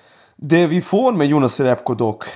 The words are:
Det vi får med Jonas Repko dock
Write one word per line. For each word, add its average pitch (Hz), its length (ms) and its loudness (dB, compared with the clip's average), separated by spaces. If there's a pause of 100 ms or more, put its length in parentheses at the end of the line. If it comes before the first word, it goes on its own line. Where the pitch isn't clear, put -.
(380)
Det 165 300 2
vi 175 140 0
får 240 320 0
med 151 140 0
Jonas 139 320 0
Repko 127 360 0
dock 110 280 -4 (120)